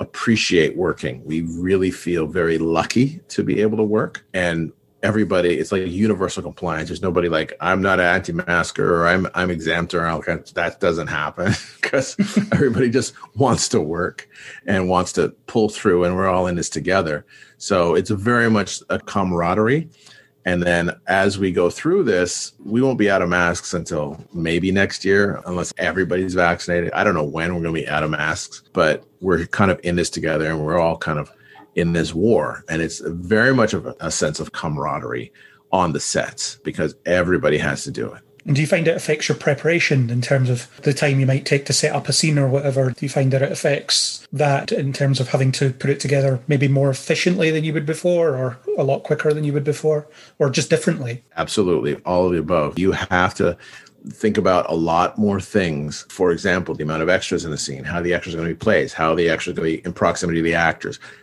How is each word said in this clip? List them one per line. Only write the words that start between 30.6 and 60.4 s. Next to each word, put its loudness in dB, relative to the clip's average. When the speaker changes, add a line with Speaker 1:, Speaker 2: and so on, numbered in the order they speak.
Speaker 1:
we're 0
all 2
kind -4
of -8
in 0
this -2
war. 2
And -2
it's -6
very 2
much 2
of -2
a, -10
a -6
sense -2
of -10
camaraderie -6
on 2
the -4
sets -6
because -4
everybody 2
has -4
to -10
do -6
it. -20
Speaker 2:
And 2
do 2
you 0
find 2
it 2
affects -2
your 0
preparation 2
in -2
terms 2
of -2
the 2
time 2
you 2
might 2
take 0
to 0
set 0
up -4
a 0
scene 2
or 4
whatever? 2
Do -6
you -2
find 2
that 2
it 0
affects -2
that 0
in -2
terms 2
of -2
having 2
to 0
put -2
it 0
together 0
maybe 2
more 4
efficiently 0
than 0
you -2
would -2
before, 2
or -4
a 2
lot 0
quicker 0
than -4
you 0
would 0
before, 0
or 4
just 0
differently? 0
Speaker 1:
Absolutely. 0
All 2
of 2
the 2
above. 0
You 2
have 0
to 0
think -2
about 2
a -2
lot 2
more 0
things. -2
For 0
example, 0
the -6
amount -2
of 0
extras 0
in -6
the -6
scene, -8
how -4
the 0
extras -6
are -6
gonna -4
be -4
placed, 0
how 0
the 2
extras -2
are -10
gonna 0
be -10
in -6
proximity 0
to 2